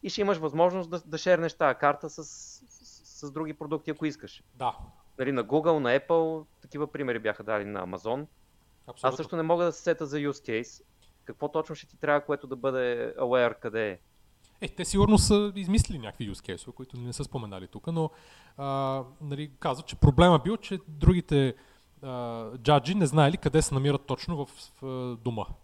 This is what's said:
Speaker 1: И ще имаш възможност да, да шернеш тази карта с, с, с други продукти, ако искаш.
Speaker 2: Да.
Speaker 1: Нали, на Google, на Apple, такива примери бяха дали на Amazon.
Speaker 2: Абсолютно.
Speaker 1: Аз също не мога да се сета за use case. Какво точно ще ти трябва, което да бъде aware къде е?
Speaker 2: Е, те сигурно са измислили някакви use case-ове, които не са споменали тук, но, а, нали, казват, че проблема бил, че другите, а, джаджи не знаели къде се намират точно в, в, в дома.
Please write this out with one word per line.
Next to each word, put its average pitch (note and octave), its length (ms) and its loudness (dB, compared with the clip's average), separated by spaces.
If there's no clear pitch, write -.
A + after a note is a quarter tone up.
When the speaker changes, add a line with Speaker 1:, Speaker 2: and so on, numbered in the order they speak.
Speaker 1:
И G3 80 -6
ще - 100 -6
имаш G3 180 2
възможност E3 520 0
да, E3+ 100 -8
да D#3 180 -12
шернеш E3 360 2
тази C#3 240 2
карта D3 320 0
с, D#3 140 -16
с, - 380 -20
с D3 120 -12
други D3+ 220 -8
продукти, D3+ 360 -8
ако D3+ 160 -6
искаш. - 360 -10
Speaker 2:
Да. B2 220 -4
Speaker 1:
Нали, C3 140 -2
на B2 120 0
Google, D#3 340 2
на C3 120 0
Apple, D#3+ 540 0
такива D3 240 -6
примери C3+ 320 -4
бяха G#2+ 260 -4
дали G#2 200 -2
на G2+ 220 -6
Amazon. A2 400 -6
Speaker 2:
Абсолютно. C3 220 -2
Speaker 1:
Аз C3 80 -2
също D#3 200 -8
не E3 60 -2
мога E3+ 220 2
да E3 80 0
се - 100 -12
сета E3 240 -2
за C#3 100 -6
use C#3+ 140 -2
case. - 200 -16
Какво D3 240 -8
точно D#3 260 -4
ще - 120 -18
ти - 100 -20
трябва, D3 240 0
което C#3+ 260 -6
да B2+ 100 -8
бъде B2 600 -2
aware B2 400 2
къде A2 320 -4
е? F2+ 80 -12
Speaker 2:
Е, F#3+ 80 -8
те - 160 -8
сигурно G3+ 340 6
са G#3 380 4
измислили G3 420 0
някакви A2 320 -8
use F#2+ 240 -10
case-ове, - 200 -16
които B2+ 220 -16
не B2 160 -10
са A2+ 120 -8
споменали G2 440 -10
тук, - 180 -14
но, E3 240 -2
а, C3+ 460 -4
нали, D3 300 -10
казват, C3+ 260 -4
че - 100 -12
проблема E3 420 8
бил, F#3 180 -2
че - 220 -8
другите, D3+ 680 4
а, A#2+ 500 -8
джаджи C#3+ 420 2
не G3 120 2
знаели D3 300 4
къде D#3 260 2
се - 120 -2
намират C3+ 320 0
точно D#3 300 -4
в, C#3+ 100 -6
в, - 260 -20
в B2+ 340 -8
дома. A2+ 280 -4